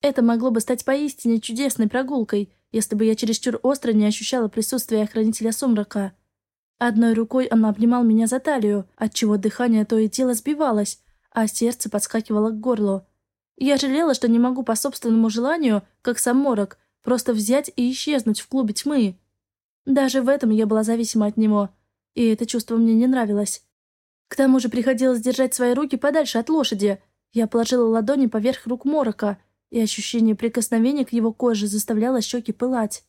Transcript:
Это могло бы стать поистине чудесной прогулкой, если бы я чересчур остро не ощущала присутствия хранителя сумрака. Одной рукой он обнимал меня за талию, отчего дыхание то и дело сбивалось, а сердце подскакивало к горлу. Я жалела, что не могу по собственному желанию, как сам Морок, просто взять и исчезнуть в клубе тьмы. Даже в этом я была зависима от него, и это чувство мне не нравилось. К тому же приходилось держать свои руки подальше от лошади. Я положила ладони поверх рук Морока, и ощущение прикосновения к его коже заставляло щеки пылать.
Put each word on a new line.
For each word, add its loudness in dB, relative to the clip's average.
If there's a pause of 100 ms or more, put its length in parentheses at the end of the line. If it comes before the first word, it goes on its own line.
Это 2
могло 2
бы 2
стать -2
поистине 0
чудесной -2
прогулкой, -2 (180)
если -2
бы 2
я 2
чересчур -4
остро 0
не 4
ощущала -2
присутствия -2
хранителя -2
сумрака. -2 (640)
Одной 2
рукой 0
он 4
обнимал 2
меня 4
за -2
талию, 0
отчего 0
дыхание 0
то 0
и 2
дело 0
сбивалось, -2 (300)
а 0
сердце -4
подскакивало -2
к -8
горлу. -2 (520)
Я 2
жалела, 0
что -2
не 4
могу 0
по -2
собственному 0
желанию, 0 (180)
как -4
сам 0
Морок, 0 (260)
просто 0
взять 0
и 0
исчезнуть -2
в -16
клубе -2
тьмы. -2 (680)
Даже 2
в 0
этом 2
я 2
была 0
зависима 0
от -4
него, 2 (460)
и 0
это 0
чувство -4
мне 4
не 4
нравилось. -2 (680)
К -12
тому 4
же -4
приходилось 0
держать 0
свои 0
руки -2
подальше 0
от -6
лошади. 0 (320)
Я 0
положила 2
ладони 2
поверх -2
рук -6
Морока, -2 (320)
и -2
ощущение 0
прикосновения 0
к -10
его 0
коже 0
заставляло -2
щеки -6
пылать. -4